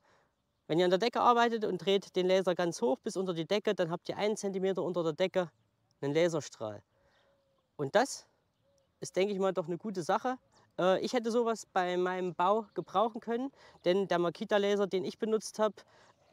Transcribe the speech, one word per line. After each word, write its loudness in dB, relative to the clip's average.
Wenn 0
ihr 4
an 4
der 4
Decke 0
arbeitet 4
und -2
dreht 0
den 2
Laser 4
ganz -2
hoch 0
bis -8
unter -2
die -4
Decke, 0
dann -2
habt -8
ihr -6
einen -2
Zentimeter -2
unter -2
der 0
Decke -2
einen -2
Laserstrahl. -2
Und -6
das 0
ist, -12
denke 2
ich -6
mal, 2
doch -2
eine -4
gute -6
Sache. -2
Äh, 4
ich -6
hätte -2
sowas -2
bei 0
meinem -2
Bau 2
gebrauchen -2
können, -4
denn 2
der 2
Makita-Laser, 0
den -2
ich -8
benutzt -2
hab, 0